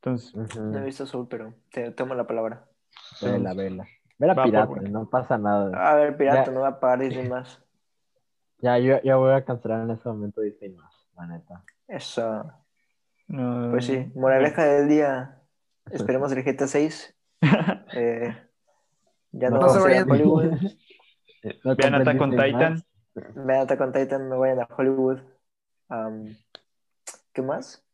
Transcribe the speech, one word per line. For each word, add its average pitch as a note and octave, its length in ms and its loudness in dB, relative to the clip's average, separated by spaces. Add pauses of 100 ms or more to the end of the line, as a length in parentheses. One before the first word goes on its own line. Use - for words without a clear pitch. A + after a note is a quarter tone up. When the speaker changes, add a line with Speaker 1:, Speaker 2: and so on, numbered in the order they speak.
Speaker 1:
Entonces B2 340 -6
Speaker 2:
Ujú. G#2+ 260 -10 (100)
Speaker 3:
No G#2+ 80 -6
he C3+ 60 -6
visto C3+ 220 -8
Soul, B2 220 -10
pero A2+ 260 -12 (160)
te A#2+ 200 -8
tomo C3 240 -6
la A#2+ 120 -4
palabra. A2+ 380 -6 (560)
Speaker 2:
Vela, G2+ 160 -2
Speaker 1:
Entonces, F#2+ 200 -4
Speaker 2:
vela. F#2+ 300 -8 (320)
Vela D#3+ 160 2
Speaker 1:
va C#3 80 2
por B2 80 4
Speaker 2:
pirata, G#2+ 160 4
Speaker 1:
buena. G2 220 -8
Speaker 2:
no G#2+ 220 -8
pasa B2+ 260 0
nada. G2+ 540 0
Speaker 3:
A D3+ 60 6
ver, D3 200 2
pirata, C#3 300 4
Speaker 2:
Ya. C3 60 -6
Speaker 3:
no C3 80 -2
va C3+ 80 0
a C3 120 -6
pagar B2+ 200 2
Disney B2+ 280 -4
más. B2+ 340 -10 (1000)
Speaker 2:
Ya, B2 180 2
yo, C3 240 2
yo C3 160 4
voy C3 160 6
a C3+ 100 0
cancelar A2+ 380 -4
en A2+ 80 -4
este A#2 180 -8
momento G#2+ 320 -8
Disney G#2 300 -8
más, E2+ 360 -20 (120)
la F2 80 -14
neta. E2+ 360 -18 (240)
Speaker 3:
Eso. A#2 640 -8 (800)
Speaker 1:
No, B2 440 -4
Speaker 3:
Pues B2 120 0
sí, C3 300 -4
Speaker 1:
no. C3 80 -8
Speaker 3:
moraleja C3+ 420 4
del C#3+ 240 4
día. C#3 540 0 (480)
Esperemos C3 420 -2
el C3 100 -4
G C3 140 -2
T C#3 80 -2
A - 20 -4
seis. D3 480 -4 (280)
Speaker 1:
<laughs> E3 520 0
Speaker 3:
Eh, A#2 400 -2 (1000)
ya B2+ 180 -2
Speaker 2:
No A#2 80 2
Speaker 3:
no - 80 6
vamos - 100 8
a - 40 6
ir F#3+ 40 4
a F3+ 200 6
Speaker 4:
vayan. C3 60 2
Speaker 3:
Hollywood. D#3 420 4
Speaker 2:
<laughs> - 1120 -10
No C3 120 2
Speaker 1:
Vean C#3 160 4
Speaker 2:
compren - 40 0
Speaker 1:
Attack C3+ 260 4
on C#3 80 2
Speaker 2:
Disney C3+ 220 2
Speaker 1:
Titan. D#3+ 200 2
Speaker 2:
más. E3 120 -6 (640)
Speaker 3:
Vean C3 140 2
Attack C3+ 220 0
on C3 100 -2
Titan, C3+ 380 -2
no B2+ 100 -4
vayan C3 200 2
a A#2 140 -6
Hollywood. C3 440 0 (720)
Am, A2 460 -10 (1000)
¿qué C3 100 -6
más? D3+ 520 -8